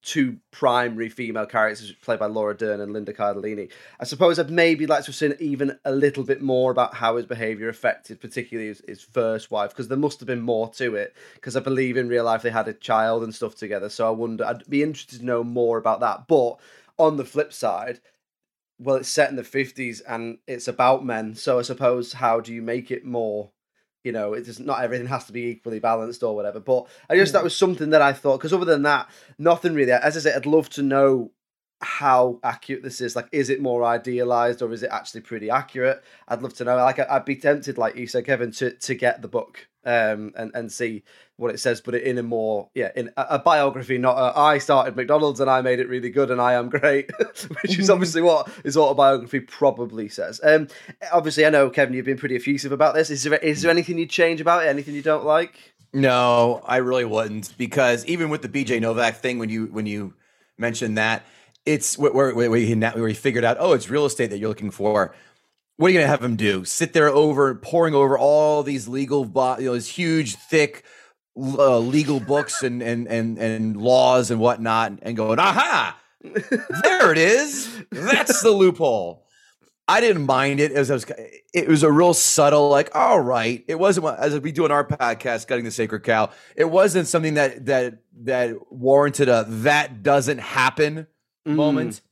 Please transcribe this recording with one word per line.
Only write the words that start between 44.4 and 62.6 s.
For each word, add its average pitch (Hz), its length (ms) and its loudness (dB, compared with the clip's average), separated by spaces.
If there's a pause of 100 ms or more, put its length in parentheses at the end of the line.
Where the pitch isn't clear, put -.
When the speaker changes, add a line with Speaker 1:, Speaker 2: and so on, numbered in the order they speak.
Speaker 1:
started 135 400 2
McDonald's 143 440 0
and 135 100 2
I 131 100 4
made 127 180 0
it 123 120 -2
really 123 180 -6
good 127 220 0
and 123 100 0
I 123 140 4
am 120 160 -2
great," 139 440 0
<laughs> - 40 -16
which - 600 -4
is 190 100 2
Speaker 2:
Mm-hmm. 202 40 8
Speaker 1:
obviously 170 300 2
what 160 260 4 (140)
his 147 160 0
autobiography 135 640 4
probably 117 680 -2
says. 101 340 -10
Um, 156 260 4 (440)
obviously, 151 320 2
I 156 60 6
know, 139 180 4
Kevin, 131 240 0
you've 127 140 -4
been 135 100 -2
pretty 131 200 -6
effusive 139 360 -4
about 143 220 2
this. 156 160 0
Is 139 140 -6
there, 151 100 2
is 151 260 0
there 165 100 2
anything 170 280 0
you'd 165 100 -4
change 165 320 0
about 170 240 2
it? 156 40 2
Anything 143 260 -4
you 143 80 -8
don't 151 240 0
like? 160 260 2 (400)
Speaker 3:
No, 123 720 2
I 127 140 0
really 127 260 0
wouldn't, 107 540 -4
because 120 480 0
even 165 240 -2
with 151 100 -4
the 127 80 -12
B 139 160 -4
J 117 160 0
Novak 113 360 0
thing, 123 220 -4
when 113 120 -6
you, 110 160 -4
when 107 180 -8
you 104 300 -8 (420)
mentioned 113 400 -4
that, 110 280 0 (420)
it's - 300 -2
wh-, 139 180 2
where, 131 200 2
where, 117 160 2
where 117 100 4